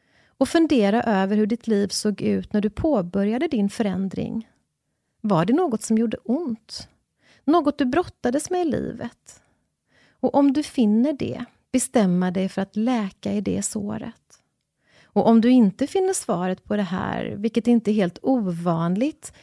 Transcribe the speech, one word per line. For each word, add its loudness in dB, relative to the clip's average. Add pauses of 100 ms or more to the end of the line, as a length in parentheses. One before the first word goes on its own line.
(380)
och 0
fundera 2
över 0
hur 2
ditt -6
liv 0
såg -4
ut -2
när 0
du 0
påbörjade -2
din 0
förändring. -4 (720)
Var 2
det 2
något 0
som 0
gjorde -2
ont? -6 (560)
Något 2
du 0
brottades -2
med 0
i 0
livet? -8 (800)
Och 0
om 4
du -2
finner 2
det, -6 (260)
bestämma 2
dig -2
för -6
att -8
läka -4
i -2
det -4
såret. -8 (880)
Och 0
om 8
du 4
inte 4
finner 0
svaret -4
på -4
det -2
här, -6
vilket -2
inte 4
är 2
helt 0
ovanligt -2